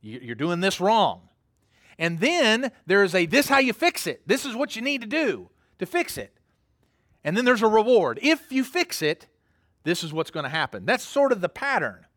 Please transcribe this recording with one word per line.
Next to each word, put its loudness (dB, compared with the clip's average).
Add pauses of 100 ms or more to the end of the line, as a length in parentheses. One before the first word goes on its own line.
"You, -16
you're -10
doing -2
this -2
wrong." 0 (640)
And -2
then 2 (160)
there's 2
a, 4
"This 2
how 4
you 2
fix -2
it. -8
This 0
is -8
what -4
you -8
need -4
to -14
do -2 (300)
to -6
fix -4
it." -14 (880)
And -2
then 0
there's 4
a 4
reward. 4
"If 0
you 0
fix -4
it, -2 (580)
this -2
is -10
what's -4
gonna -8
happen." -4
That's 0
sort 2
of 0
the -2
pattern. -4 (120)